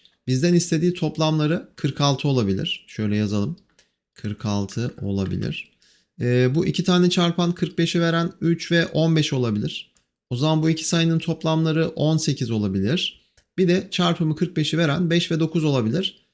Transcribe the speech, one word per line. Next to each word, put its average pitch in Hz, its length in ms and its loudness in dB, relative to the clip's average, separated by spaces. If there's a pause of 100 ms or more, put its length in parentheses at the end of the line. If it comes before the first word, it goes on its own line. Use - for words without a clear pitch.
(260)
Bizden 135 280 2
istediği 175 400 2
toplamları 156 800 0
kırk 139 240 -4
altı 143 280 2
olabilir. 101 600 0
Şöyle 104 280 -2
yazalım. 107 400 -2 (580)
Kırk 104 320 -8
altı 104 560 -4
olabilir. 98 720 -4 (480)
Ee, 123 340 2
bu 175 120 0
iki 175 180 -2
tane 180 260 4
çarpan 175 420 0
kırk 175 260 -4
beşi 170 220 0
veren 165 400 0
üç 170 320 -2
ve 170 140 4
on 160 300 2
beş 147 160 2
olabilir. 113 600 -2 (380)
O 123 60 -2
zaman 156 260 2
bu 160 80 2
iki 160 180 -2
sayının 165 300 2
toplamları 160 720 0
on 156 280 0
sekiz 135 340 -2
olabilir. 104 720 -2 (340)
Bir 180 100 4
de 180 220 2
çarpımı 165 460 0
kırk 175 200 -2
beşi 156 220 -2
veren 165 320 0
beş 170 200 0
ve 160 100 0
dokuz 160 240 0
olabilir. 139 680 0